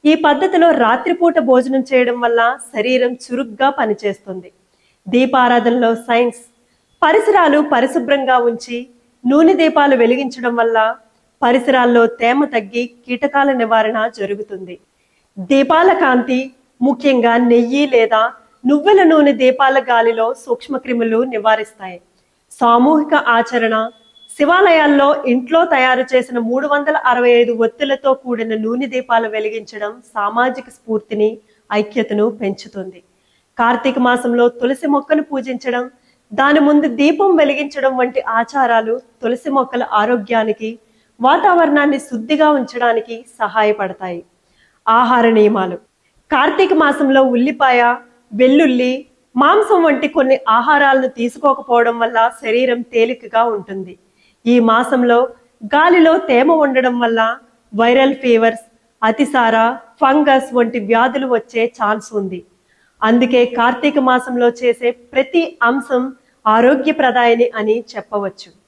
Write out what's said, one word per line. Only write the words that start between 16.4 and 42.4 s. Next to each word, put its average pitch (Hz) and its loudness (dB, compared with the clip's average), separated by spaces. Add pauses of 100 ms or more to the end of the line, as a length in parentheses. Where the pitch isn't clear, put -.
ముఖ్యంగా 247 2
నెయ్యి 240 2
లేదా 226 0 (340)
నువ్వుల 359 4
నూనె 311 4
దీపాల 262 2
గాలిలో 233 0
సూక్ష్మక్రిములు 240 -4
నివారిస్తాయి. 214 -4 (600)
సామూహిక 294 2
ఆచరణ, 233 -2 (480)
శివాలయాల్లో 294 2
ఇంట్లో 262 0
తయారు 262 0
చేసిన 247 -2
మూడు 247 -4
వందల 302 -2
అరవై 240 0
ఐదు 240 4
ఒత్తులతో 269 -2
కూడిన 233 -6
నూనె 226 -4
దీపాలు 233 -2
వెలిగించడం 214 -10 (120)
సామాజిక 240 -4
స్ఫూర్తిని, 220 -6 (340)
ఐక్యతను 208 -4
పెంచుతుంది. 196 -12 (560)
కార్తీక 240 -2
మాసంలో 240 0
తులసి 254 -4
మొక్కను 294 0
పూజించడం, 254 -8 (420)
దాని 285 2
ముందు 294 2
దీపం 311 2
వెలిగించడం 285 -2
వంటి 247 -2
ఆచారాలు 233 -2 (220)
తులసి 247 -6
మొక్కల 254 -2
ఆరోగ్యానికి, 220 -2 (420)
వాతావరణాన్ని 294 2
శుద్ధిగా 294 -2